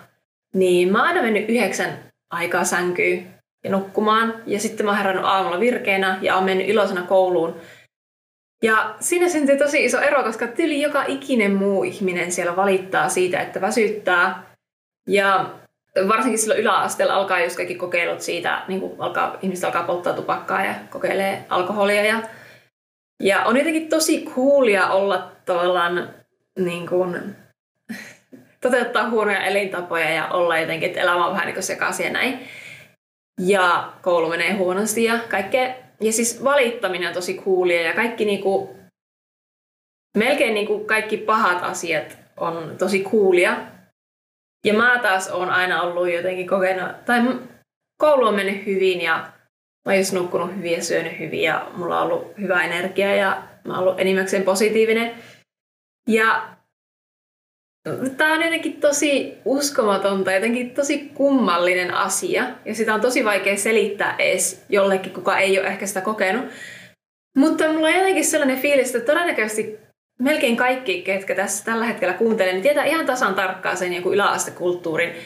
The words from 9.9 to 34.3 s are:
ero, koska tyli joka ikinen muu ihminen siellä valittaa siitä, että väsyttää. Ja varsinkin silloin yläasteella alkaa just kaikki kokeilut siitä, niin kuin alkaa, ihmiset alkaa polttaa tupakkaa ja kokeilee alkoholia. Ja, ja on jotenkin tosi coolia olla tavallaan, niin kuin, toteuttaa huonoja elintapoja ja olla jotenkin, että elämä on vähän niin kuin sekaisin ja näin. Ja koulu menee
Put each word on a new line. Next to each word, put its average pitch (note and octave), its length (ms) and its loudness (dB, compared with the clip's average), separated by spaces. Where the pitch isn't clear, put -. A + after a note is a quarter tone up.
ero, C#4 240 2
koska A3+ 240 -4
tyli D4 340 -2
joka C#4+ 260 0
ikinen A#3 460 0
muu G3 300 2
ihminen F3+ 480 -4
siellä F3 240 -2
valittaa F#3 540 0
siitä, F3+ 300 0
että F3+ 220 -6
väsyttää. F#3+ 840 0
Ja F#3+ 420 2
varsinkin A3+ 320 2
silloin A3 200 0
yläasteella G3 540 2
alkaa F#3+ 260 0
just F3 160 -2
kaikki F3+ 200 -6
kokeilut F3 460 -4
siitä, E3+ 460 -4
niin F#3+ 120 -4
kuin - 200 -8
alkaa, - 420 -4
ihmiset F3+ 240 -4
alkaa F3 180 -2
polttaa F3 300 -2
tupakkaa - 520 -4
ja G#3 80 -4
kokeilee G3 600 -4
alkoholia. G3+ 540 0
Ja, A3+ 180 0
ja F#3+ 200 4
on A#3 140 2
jotenkin D#4+ 320 0
tosi D#4 360 2
coolia B3+ 520 4
olla F#3+ 440 0
tavallaan, F3 640 0
niin F3 280 -4
kuin, F3+ 480 -2
toteuttaa A#3+ 480 0
huonoja G#3 340 0
elintapoja F3+ 640 -2
ja D#3 180 -2
olla E3+ 320 0
jotenkin, D#3+ 300 -2
että - 120 -4
elämä F3 240 2
on - 80 -2
vähän E3+ 120 -2
niin - 100 -6
kuin F#3+ 80 -6
sekaisin F3+ 420 -4
ja - 60 -4
näin. B3+ 280 -2
Ja F3+ 600 2
koulu E3+ 280 2
menee E3+ 240 0